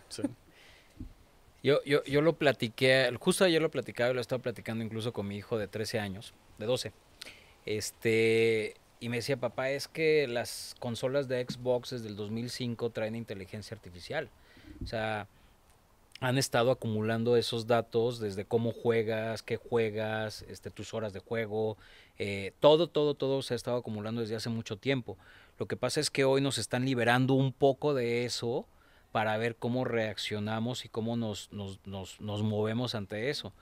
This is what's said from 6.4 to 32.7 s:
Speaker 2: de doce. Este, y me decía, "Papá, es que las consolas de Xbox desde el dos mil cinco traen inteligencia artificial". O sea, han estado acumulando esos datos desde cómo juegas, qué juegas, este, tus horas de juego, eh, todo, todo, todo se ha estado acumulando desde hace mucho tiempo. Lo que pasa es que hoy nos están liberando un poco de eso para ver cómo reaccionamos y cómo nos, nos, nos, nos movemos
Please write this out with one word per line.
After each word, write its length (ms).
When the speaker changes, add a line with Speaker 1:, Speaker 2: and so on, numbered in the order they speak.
Speaker 2:
de 80
doce. 280
Este, 1080
y 100
me 80
decía, 200
"Papá, 340
es 160
que 400
las 520
consolas 480
de 200
Xbox 440
desde 160
el 80
dos 160
mil 180
cinco 420
traen 240
inteligencia 600
artificial". 540
O 40
sea, 400
han 180
estado 340
acumulando 640
esos 320
datos 520
desde 260
cómo 260
juegas, 720
qué 140
juegas, 920
este, 220
tus 240
horas 200
de 60
juego, 580
eh, 400
todo, 280
todo, 280
todo 260
se 120
ha 40
estado 200
acumulando 440
desde 140
hace 140
mucho 280
tiempo. 400
Lo 80
que 100
pasa 220
es 100
que 160
hoy 160
nos 160
están 280
liberando 480
un 180
poco 420
de 320
eso 420
para 260
ver 180
cómo 300
reaccionamos 1000
y 40
cómo 280
nos, 340
nos, 340
nos, 360
nos 220
movemos 520